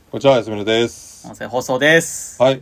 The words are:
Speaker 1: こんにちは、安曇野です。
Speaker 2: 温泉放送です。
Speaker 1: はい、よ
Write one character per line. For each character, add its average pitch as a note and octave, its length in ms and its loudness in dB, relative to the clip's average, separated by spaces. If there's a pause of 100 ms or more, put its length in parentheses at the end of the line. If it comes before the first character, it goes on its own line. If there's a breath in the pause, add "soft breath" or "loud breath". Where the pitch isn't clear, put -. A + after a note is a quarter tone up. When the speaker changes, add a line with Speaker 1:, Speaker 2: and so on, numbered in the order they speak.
Speaker 1:
こ A#2 80 -10
ん - 0 -
に A2+ 60 -10
ち C#3 40 4
は、 C3 100 6
安 G#2+ 80 -2
曇 G#2+ 120 -6
野 G#2 80 -6
で A2+ 220 2
す。 - 400 -16
Speaker 2:
温 A2+ 60 -18
泉 A2+ 180 -12
放 B2+ 100 -4
送 B2+ 160 -4
で D#3 240 4
す。 - 400 -8
Speaker 1:
は B2+ 80 4
い、 C3+ 60 2
よ C3+ 60 -14